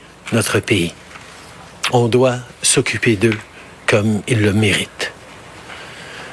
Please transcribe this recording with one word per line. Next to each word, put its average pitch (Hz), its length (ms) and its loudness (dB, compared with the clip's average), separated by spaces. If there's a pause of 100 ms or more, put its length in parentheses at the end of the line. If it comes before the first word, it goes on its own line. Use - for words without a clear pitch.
(340)
notre 110 260 2
pays. 90 340 0 (1000)
On 120 160 4
doit 123 300 4 (240)
s'occuper - 520 2
d'eux 104 220 2 (480)
comme 107 420 2
ils 117 140 2
le 104 100 4
méritent. 95 640 0 (1200)